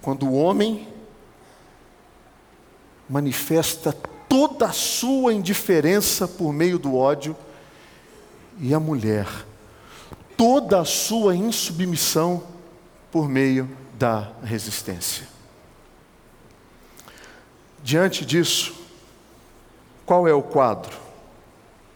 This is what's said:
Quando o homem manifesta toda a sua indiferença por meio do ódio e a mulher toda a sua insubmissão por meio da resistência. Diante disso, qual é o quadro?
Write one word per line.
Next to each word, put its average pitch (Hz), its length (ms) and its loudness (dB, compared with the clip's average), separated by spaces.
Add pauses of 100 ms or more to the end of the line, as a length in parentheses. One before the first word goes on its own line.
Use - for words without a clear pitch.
Quando 135 220 -2
o 131 60 0
homem 202 520 0 (2250)
manifesta 143 840 -2 (360)
toda 277 380 2
a 175 60 -4
sua 254 640 0
indiferença 185 920 0
por 156 240 -4
meio 170 260 2
do 139 160 -2
ódio 147 420 0 (1200)
e 131 120 0
a 156 60 4
mulher 110 480 0 (1080)
toda 233 440 4
a 165 40 0
sua 208 500 0
insubmissão 175 1040 -2 (680)
por 156 180 0
meio 131 400 2 (260)
da 110 360 0 (140)
resistência. 104 840 -8 (2500)
Diante 165 420 0
disso, 147 520 0 (1300)
qual 175 240 4
é 160 40 6
o 143 100 4
quadro? 131 540 0 (1000)